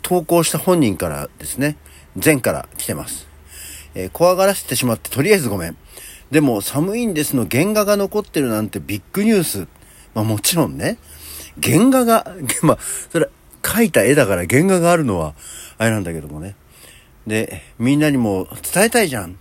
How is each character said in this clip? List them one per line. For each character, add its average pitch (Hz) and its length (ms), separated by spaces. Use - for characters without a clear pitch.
投 180 200
稿 170 200
し - 80
た 160 80
本 175 220
人 104 160
か 90 120
ら 73 200
で - 80
す - 120
ね、 147 180
前 - 180
か 98 120
ら 69 240
来 - 100
て 95 80
ま - 140
す。 - 180
え 92 120
ー、 - 60
「怖 175 240
が 190 100
ら 196 80
せ - 120
て 127 100
し 127 100
ま 117 80
っ - 40
て - 120
と - 100
り 196 120
あ 202 40
え - 20
ず 127 100
ご 101 80
め 165 120
ん。 - 80
で 147 100
も 120 200
寒 180 380
い 240 80
ん 196 80
で 147 100
す - 100
の 117 160
原 156 160
画 214 180
が 202 120
残 202 240
っ 196 40
て - 160
る 131 80
な 107 120
ん 104 80
て 101 100
ビ 92 200
ッ - 40
グ 202 120
ニ 226 60
ュ 202 100
ー 160 40
ス。」 95 240
ま 110 80
あ、 - 20
も 110 140
ち - 180
ろ 139 100
ん 131 100
ね、 151 220
原 165 240
画 262 180
が、 226 220
<laughs> - 160
ま 139 120
あ、 - 40
そ 165 80
れ、 - 100
描 226 220
い 180 60
た 110 120
絵 131 120
だ 139 120
か 95 100
ら 90 100
原 135 180
画 190 160
が 170 100
あ 175 60
る 156 80
の 98 140
は、 76 160
あ 110 60
れ 113 60
な 110 80
ん 92 60
だ 85 80
け 80 80
ど 73 80
も 76 120
ね。 98 160
で、 107 360
「み 131 180
ん 147 40
な 151 100
に 139 60
も 104 320
伝 190 120
え 233 60
た 233 120
い 175 60
じ 131 80
ゃ 101 60
ん。 - 180